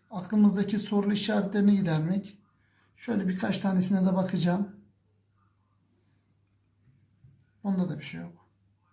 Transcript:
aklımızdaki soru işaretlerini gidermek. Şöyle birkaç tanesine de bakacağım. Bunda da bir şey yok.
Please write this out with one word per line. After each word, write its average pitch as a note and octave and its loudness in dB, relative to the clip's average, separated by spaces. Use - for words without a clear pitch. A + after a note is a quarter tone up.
aklımızdaki G3+ 2
soru G3+ 0
işaretlerini G3+ 2
gidermek. E3 -2
Şöyle G3+ -4
birkaç F#3 -2
tanesine F#3+ 2
de F#3 2
bakacağım. F#3 0
Bunda F#3 0
da D3 -8
bir - -14
şey E3+ -12
yok. - -16